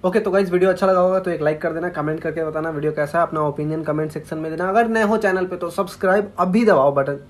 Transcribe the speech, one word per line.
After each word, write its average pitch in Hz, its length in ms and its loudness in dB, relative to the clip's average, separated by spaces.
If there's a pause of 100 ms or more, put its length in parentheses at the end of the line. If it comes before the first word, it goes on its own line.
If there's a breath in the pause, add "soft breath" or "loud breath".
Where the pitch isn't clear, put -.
ओके, 185 160 2
तो 208 120 0
guys 196 200 2
video 180 180 4
अच्छा 185 180 2
लगा 185 120 4
होगा 185 200 2
तो 185 120 -4
एक 156 100 -4
like 156 200 0
कर 165 120 -2
देना, 170 160 -4
comment 156 320 -4
करके 160 220 -4
बताना 156 260 -4
video 151 220 -2
कैसा 147 260 -2
है, 170 80 4
अपना 156 160 -4
opinion 151 420 -2
comment 156 280 -2
section 156 260 -10
में 160 140 -6
देना। 170 180 -4
अगर 220 180 2
नए 220 160 0
हो 214 140 2
channel 190 280 0
पे 180 120 -8
तो 175 120 -6
subscribe 196 680 0
अभी 202 260 2
दबाओ 143 280 6
button। 139 260 0 (100)